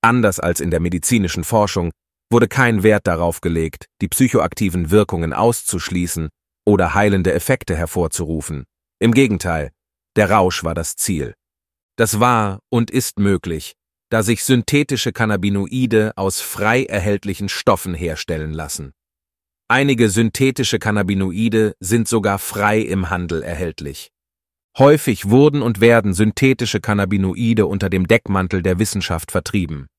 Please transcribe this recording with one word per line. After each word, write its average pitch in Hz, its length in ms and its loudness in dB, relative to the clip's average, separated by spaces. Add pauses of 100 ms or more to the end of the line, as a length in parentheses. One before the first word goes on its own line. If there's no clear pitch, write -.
Anders 113 380 2
als 87 220 -2
in 82 100 -4
der 82 80 0
medizinischen 87 640 -2
Forschung 98 480 0 (400)
wurde 117 160 4
kein 113 380 0
Wert 104 240 4
darauf 85 320 -2
gelegt, 82 460 -4 (140)
die 95 60 -2
psychoaktiven 90 880 0
Wirkungen 90 400 2
auszuschließen 87 960 -2 (360)
oder 92 300 2
heilende 98 380 2
Effekte - 420 -2
hervorzurufen. 80 880 -4 (380)
Im 117 120 4
Gegenteil, 92 600 0 (420)
der 101 160 2
Rausch 95 320 2
war 82 120 -4
das 85 200 -6
Ziel. 76 400 -4 (640)
Das 107 240 0
war 110 480 0
und 117 240 0
ist - 260 -2
möglich, 92 560 -2 (340)
da 113 140 0
sich 107 220 0
synthetische 131 680 0
Cannabinoide 107 1000 0
aus 95 260 -4
frei 110 440 0
erhältlichen 101 640 -4
Stoffen - 440 0
herstellen 78 600 -6
lassen. 78 400 -12 (760)
Einige 123 440 4
synthetische 117 680 0
Cannabinoide 104 1000 0
sind 107 260 0
sogar 101 320 0
frei 104 400 0
im 95 320 -2
Handel 87 320 -4
erhältlich. 78 680 -10 (680)
Häufig 135 500 4
wurden 143 320 6
und 110 200 -2
werden 113 340 6
synthetische 110 680 0
Cannabinoide 101 880 0
unter 98 240 -2
dem 92 160 0
Deckmantel 95 560 0
der 90 160 0
Wissenschaft 92 540 -4
vertrieben. 80 560 -4 (100)